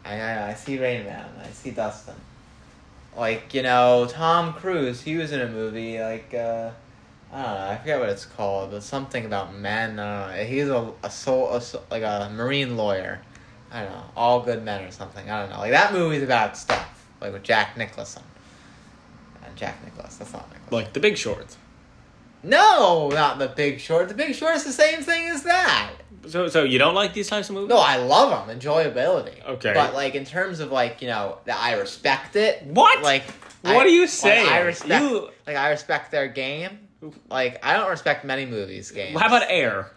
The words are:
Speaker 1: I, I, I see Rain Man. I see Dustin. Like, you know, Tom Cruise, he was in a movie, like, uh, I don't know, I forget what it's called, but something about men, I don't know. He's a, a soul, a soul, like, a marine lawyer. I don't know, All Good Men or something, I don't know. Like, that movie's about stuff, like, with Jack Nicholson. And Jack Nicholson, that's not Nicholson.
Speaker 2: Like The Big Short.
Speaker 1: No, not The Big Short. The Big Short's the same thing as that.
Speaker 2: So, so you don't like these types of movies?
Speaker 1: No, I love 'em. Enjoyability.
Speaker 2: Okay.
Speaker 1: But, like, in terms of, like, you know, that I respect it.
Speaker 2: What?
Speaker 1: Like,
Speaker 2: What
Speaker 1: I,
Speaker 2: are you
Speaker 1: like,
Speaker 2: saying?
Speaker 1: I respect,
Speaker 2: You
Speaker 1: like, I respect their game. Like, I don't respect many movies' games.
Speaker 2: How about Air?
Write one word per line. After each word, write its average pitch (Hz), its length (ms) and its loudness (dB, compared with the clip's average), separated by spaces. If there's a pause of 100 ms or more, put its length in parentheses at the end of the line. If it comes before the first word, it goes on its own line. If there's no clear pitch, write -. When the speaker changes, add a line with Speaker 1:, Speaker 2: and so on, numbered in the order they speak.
Speaker 1:
I, 107 160 -8
I, 110 300 -6
I 110 40 -10
see 135 240 -8
Rain 123 280 -2
Man. 104 180 -14 (180)
I - 60 -16
see - 220 -14
Dustin. 110 460 -8 (1000)
Like, 113 380 -4
you 131 80 0
know, 123 480 6
Tom 165 420 0
Cruise, 147 480 -4
he 156 160 -6
was 156 160 -4
in 135 80 -4
a 117 80 -4
movie, 113 520 -8
like, 110 340 -8
uh, 113 360 -4 (640)
I 135 100 -10
don't 110 120 -6
know, 98 140 -6
I 104 80 -6
forget 147 240 -4
what 113 80 0
it's 98 180 -6
called, 98 460 -6
but 104 100 -10
something 131 420 -8
about 98 300 -6
men, 104 460 -6
I 104 260 -6
don't 95 100 -10
know. 104 80 -4
He's 139 240 -2
a, 117 240 -2 (120)
a 104 60 -8
soul, 131 440 -2
a 123 60 -2
soul, - 280 -12
like, 113 140 -6
a 104 320 -4
marine 123 420 -4
lawyer. 95 440 -4 (500)
I 117 120 -10
don't 95 100 -10
know, 98 120 -14 (120)
All 120 240 4
Good 117 240 -4
Men 101 200 -8
or 92 60 -16
something, 98 400 -14
I 107 100 -6
don't 98 100 -8
know. 101 80 -12
Like, 104 120 -4
that 196 220 4
movie's 156 320 0
about 117 320 0
stuff, - 500 -6 (140)
like, 101 120 -10
with 98 120 -14
Jack 110 320 0
Nicholson. 104 480 -12 (1200)
And - 80 -20
Jack - 300 -10
Nicholson, - 340 -18
that's - 140 -16
not - 160 -16
Nicholson. - 240 -12
Speaker 2:
Like 110 200 -4
The 135 80 -4
Big 208 160 2
Short. - 400 -8 (840)
Speaker 1:
No, 214 680 6
not 143 280 2
The 135 100 -2
Big 143 320 -2
Short. 165 280 0
The 208 60 -12
Big 285 200 -4
Short's 311 300 0
the 277 80 -6
same 311 300 4
thing 330 260 0
as 311 140 -4
that. 330 480 4 (360)
Speaker 2:
So, 170 220 -2
so 160 160 4
you 127 140 2
don't 156 160 6
like 202 180 2
these 202 160 -6
types 208 220 -4
of 202 40 -8
movies? 202 160 -6
Speaker 1:
No, 240 80 8
I 139 200 6
love 143 500 4
'em. 117 100 -10
Enjoyability. 147 880 0
Speaker 2:
Okay. 123 280 -2
Speaker 1:
But, 147 200 4
like, 135 200 -2
in 139 100 -6
terms 175 360 -6
of, 135 120 -6
like, 123 300 0
you 127 60 -6
know, 104 360 -4
that 113 160 -4
I 117 180 0
respect - 580 -2
it. 214 280 2
Speaker 2:
What? 285 380 6
Speaker 1:
Like, 135 220 4 (380)
Speaker 2:
What 165 140 4
Speaker 1:
I, - 40 10
Speaker 2:
are 330 80 8
you 349 140 10
Speaker 1:
like, 349 80 4
Speaker 2:
saying? 208 380 4
Speaker 1:
I 165 120 4
respect, 175 420 0
Speaker 2:
You 254 260 -2 (180)
Speaker 1:
like, 147 100 -6
I 143 140 0
respect 147 400 -4
their 139 180 -2
game. 151 600 -8 (420)
Like, 127 340 -2
I 147 100 2
don't 202 160 2
respect 151 340 -2
many 135 220 -4
movies' 98 440 -8
games. 98 300 -6
Speaker 2:
How 220 60 4
about 240 220 4
Air? 117 480 0